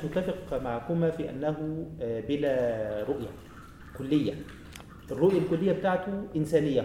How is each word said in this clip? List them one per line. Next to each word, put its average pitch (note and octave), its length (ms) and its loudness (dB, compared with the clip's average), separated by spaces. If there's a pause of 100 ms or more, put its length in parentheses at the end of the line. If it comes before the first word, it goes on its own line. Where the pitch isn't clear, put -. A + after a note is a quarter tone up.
متفق D#3 600 -2
معكما D#3+ 480 0
في D#3+ 180 -4
أنه، D#3 560 -2 (160)
آه، A#2 280 -2
بلا A#2+ 800 0
رؤية B2 220 -2 (680)
كلية. C3+ 360 2 (800)
الرؤية F3+ 260 6
الكلية E3+ 340 4
بتاعته F#3 400 2 (240)
إنسانية، D3+ 500 4